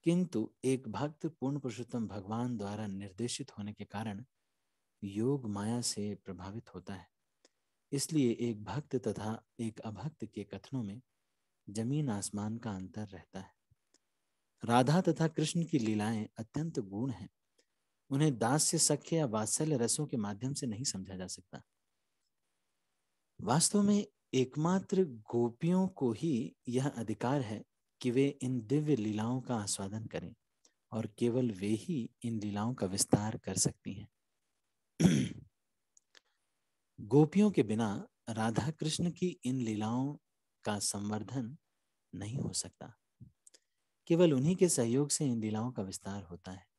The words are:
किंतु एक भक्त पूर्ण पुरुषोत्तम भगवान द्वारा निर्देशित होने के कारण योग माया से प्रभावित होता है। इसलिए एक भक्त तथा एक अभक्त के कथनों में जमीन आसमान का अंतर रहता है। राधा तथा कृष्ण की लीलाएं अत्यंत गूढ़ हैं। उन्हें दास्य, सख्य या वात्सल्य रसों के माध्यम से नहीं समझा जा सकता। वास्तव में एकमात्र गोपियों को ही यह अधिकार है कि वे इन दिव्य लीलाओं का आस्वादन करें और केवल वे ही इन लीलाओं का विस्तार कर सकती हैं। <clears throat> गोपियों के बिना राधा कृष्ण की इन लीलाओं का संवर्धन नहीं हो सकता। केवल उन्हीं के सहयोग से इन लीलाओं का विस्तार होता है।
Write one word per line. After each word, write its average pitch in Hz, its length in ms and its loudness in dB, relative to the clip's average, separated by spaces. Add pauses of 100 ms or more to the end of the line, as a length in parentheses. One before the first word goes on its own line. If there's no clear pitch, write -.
किंतु 170 500 2 (100)
एक 127 240 0
भक्त 143 380 -4
पूर्ण 139 340 -4
पुरुषोत्तम 117 480 -6
भगवान 110 480 -4
द्वारा 104 300 -4
निर्देशित 101 720 -8
होने 104 140 -6
के 104 120 -12
कारण 214 400 -8 (800)
योग 113 440 0
माया 104 320 -2
से 104 340 -4
प्रभावित 95 600 -12
होता 92 200 -10
है। - 140 -16 (840)
इसलिए 139 480 2
एक 110 240 -2
भक्त 127 320 -6
तथा 107 500 -4 (140)
एक 110 200 -6
अभक्त 110 440 -8
के 104 200 -10
कथनों 120 380 -8
में 104 200 -8 (680)
जमीन 131 380 -2
आसमान 104 500 -4
का 110 140 -6
अंतर 95 340 -8
रहता 95 340 -16
है। - 140 -16 (1080)
राधा 127 360 6
तथा 165 280 2
कृष्ण 160 360 0
की 151 140 0
लीलाएं 107 580 0
अत्यंत 151 420 -4
गूढ़ 107 320 -4
हैं। 92 200 -10 (800)
उन्हें 139 280 4
दास्य, 143 400 2
सख्य 151 380 2
या 156 100 4
वात्सल्य 113 500 0
रसों 117 300 0
के 135 100 -4
माध्यम 107 380 -4
से 139 120 -6
नहीं 113 180 -4
समझा 95 320 -6
जा 92 100 -8
सकता। - 360 -14 (1800)
वास्तव 165 420 4
में 202 240 4 (280)
एकमात्र 180 720 2
गोपियों 127 840 0
को 127 240 0
ही 131 440 -2 (120)
यह 127 200 0
अधिकार 123 520 -2
है 104 240 -6 (360)
कि 127 100 0
वे 139 320 2
इन 127 240 -2
दिव्य 151 300 2
लीलाओं 107 440 0
का 123 160 -2
आस्वादन 104 500 -4
करें - 280 -10 (580)
और 110 140 -4
केवल 120 440 0
वे 95 160 -4
ही 113 440 -2 (120)
इन 117 180 -2
लीलाओं 104 340 -2
का 104 120 -2
विस्तार 101 520 2
कर - 180 -6
सकती - 380 -2
हैं। 101 140 -12 (920)
<clears throat> - 500 4 (1500)
गोपियों 151 500 6
के 156 120 4
बिना 110 460 0 (220)
राधा 117 400 0
कृष्ण 156 400 -2
की 180 340 -4
इन 127 160 0
लीलाओं 117 560 -2 (480)
का 104 140 0
संवर्धन 107 800 -4 (580)
नहीं 101 220 -8
हो - 160 -4
सकता। - 440 -10 (1080)
केवल 170 260 8
उन्हीं 147 240 4
के 185 120 6
सहयोग 135 420 2
से - 160 2
इन 117 140 2
लीलाओं 110 320 0
का 117 100 -6
विस्तार 98 400 -8
होता 87 300 -12
है। 95 140 -14 (120)